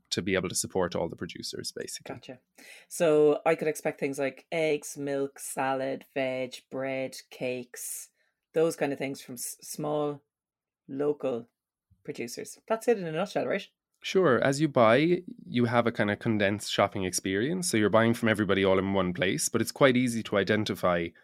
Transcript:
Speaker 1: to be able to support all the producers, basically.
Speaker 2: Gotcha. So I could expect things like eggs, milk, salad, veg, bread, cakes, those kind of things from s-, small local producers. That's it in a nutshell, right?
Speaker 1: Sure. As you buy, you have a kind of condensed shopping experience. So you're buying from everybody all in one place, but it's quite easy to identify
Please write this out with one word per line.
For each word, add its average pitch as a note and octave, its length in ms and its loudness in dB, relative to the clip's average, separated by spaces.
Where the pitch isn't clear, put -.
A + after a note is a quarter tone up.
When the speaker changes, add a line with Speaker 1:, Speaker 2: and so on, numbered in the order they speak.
Speaker 1:
to - 100 -4
be F#2 140 -2
able F2+ 140 -2
to E2+ 60 -8
support F#2 400 -2
all F2 140 -4
the F2 60 -12
producers, - 600 -12
basically. - 380 -12
Speaker 2:
Gotcha. B2+ 240 -18
So D3+ 560 4
I E3 120 4
could D#3+ 120 -2
expect D3+ 320 -4
things C#3 200 -6
like C3+ 320 -6
eggs, D#3 460 -2
milk, C#3 420 -4
salad, C3+ 720 -4
veg, C3 440 -4
bread, C3 460 -6
cakes, - 760 -10
those D#3+ 220 2
kind C#3+ 180 -4
of C#3 60 -10
things C#3 220 -8
from - 120 -16
s-, - 300 -12
small D3 580 -6
local C#3 600 -4
producers. - 640 -10
That's A3+ 200 -2
it A3+ 120 4
in F3 80 -6
a D#3+ 40 -6
nutshell, D#3 360 -2
right? E3 200 -4
Speaker 1:
Sure. D#3 440 4
As C#3 180 2
you D#3 60 2
buy, C#3+ 560 6
you A#2+ 180 2
have A#2 220 4
a A2+ 40 0
kind G#2+ 200 0
of G#2 80 -2
condensed G#2 520 0
shopping G2+ 320 2
experience. G#2+ 640 -2
So A2+ 100 0
you're G#2 120 4
buying A2+ 240 6
from A2+ 160 0
everybody G2 340 4
all F#2+ 140 6
in F#2+ 160 0
one F#2 180 2
place, F#2 380 0
but A#2 100 0
it's - 120 -2
quite C3 260 4
easy A#2+ 260 0
to - 140 -2
identify G2 720 0